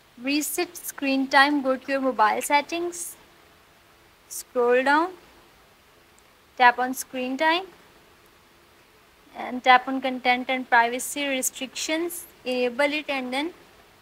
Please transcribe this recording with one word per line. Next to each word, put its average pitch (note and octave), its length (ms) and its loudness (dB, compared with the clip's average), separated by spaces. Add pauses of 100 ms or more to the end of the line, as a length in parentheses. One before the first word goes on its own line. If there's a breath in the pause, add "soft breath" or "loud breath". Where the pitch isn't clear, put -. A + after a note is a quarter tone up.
(200)
reset C#4+ 560 -4
screen C4+ 520 -2
time, C#4+ 340 4
go C4 140 0
to C4 160 -8
your C4+ 100 -2
mobile A3+ 400 2
settings, E4+ 760 -4 (1120)
scroll B3 540 0
down, D#4 300 2 (1500)
tap B3 220 6
on B3+ 120 -2
screen C4 460 -8
time, D#4+ 260 2 (1700)
and - 300 -8
tap B3+ 240 6
on C4+ 140 -4
content B3+ 480 -2
and C4 180 -4
privacy B3+ 600 0
restrictions, C#4 1000 -6 (180)
enable B3 480 -2
it D4+ 160 -6
and C4 240 -4
then D4+ 220 -4 (480)